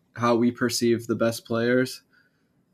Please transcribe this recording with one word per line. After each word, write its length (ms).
how 200
we 140
perceive 560
the 100
best 280
players. 580